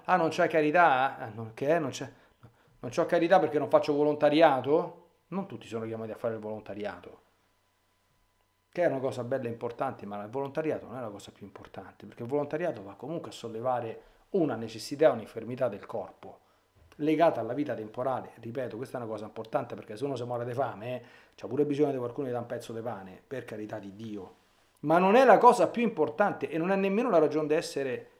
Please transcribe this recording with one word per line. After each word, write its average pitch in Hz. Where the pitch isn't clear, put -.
ah, 180
non 165
c'è 160
carità? 151
Ah, 123
non, 113
che 135
è? 165
Non 143
c'è, 120
non 123
c'ho 165
carità 170
perché 156
non 135
faccio 151
volontariato?" 147
Non 185
tutti -
sono 113
chiamati 113
a 104
fare 113
il 110
volontariato, 104
che 175
è 170
una 135
cosa 123
bella 123
e 117
importante, 117
ma 101
il 107
volontariato 139
non 107
è 131
la 113
cosa 101
più -
importante, -
perché 104
il 120
volontariato 147
va 98
comunque 151
a -
sollevare 113
una 151
necessità, 113
un'infermità 117
del 101
corpo, -
legata 156
alla 110
vita 143
temporale. 110
Ripeto, 117
questa 127
è -
una 113
cosa 107
importante, 113
perché 107
se 113
uno 139
si 120
muore 120
di 123
fame, 120
eh, 120
c'ha -
pure 131
bisogno 143
di 131
qualcuno 123
che 123
dà 120
un 117
pezzo 120
di 113
pane, 98
per 123
carità 107
di 98
Dio. 104
Ma 156
non 190
è 262
la 208
cosa 214
più 240
importante 180
e 151
non 165
è 196
nemmeno 196
la 175
ragione 151
d'essere 139